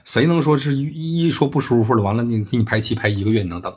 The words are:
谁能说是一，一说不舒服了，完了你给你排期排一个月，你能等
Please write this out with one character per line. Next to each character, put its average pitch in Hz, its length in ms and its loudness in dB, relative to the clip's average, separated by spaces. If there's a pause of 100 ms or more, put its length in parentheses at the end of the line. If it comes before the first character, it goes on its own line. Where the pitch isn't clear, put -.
谁 - 220 2
能 170 160 4
说 147 160 2
是 139 160 -2
一， 160 520 -2
一 165 40 4
说 143 180 2
不 139 140 0
舒 120 220 2
服 117 100 2
了， 113 80 4
完 101 160 0
了 120 60 -2
你 117 200 -2
给 110 140 -2
你 117 60 2
排 110 160 -2
期 110 160 -2
排 107 120 -2
一 101 160 -2
个 107 60 0
月， 110 140 2
你 87 60 -6
能 87 120 -8
等 95 160 -10